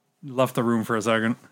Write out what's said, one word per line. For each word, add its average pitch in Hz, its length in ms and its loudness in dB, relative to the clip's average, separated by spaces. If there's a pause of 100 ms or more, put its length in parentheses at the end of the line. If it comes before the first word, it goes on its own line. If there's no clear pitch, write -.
(260)
left 127 300 0
the 127 80 2
room 113 200 2
for 113 140 -2
a 107 40 -2
second. 113 360 0 (140)